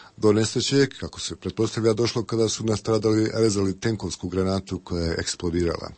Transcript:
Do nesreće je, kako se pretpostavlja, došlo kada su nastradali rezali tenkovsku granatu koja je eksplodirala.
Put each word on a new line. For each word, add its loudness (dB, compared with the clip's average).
Do 4
nesreće 0
je, 6
kako -12
se -8
pretpostavlja, 0
došlo 0
kada 0
su -4
nastradali 2
rezali 2
tenkovsku -4
granatu -2
koja -4
je 0
eksplodirala. -2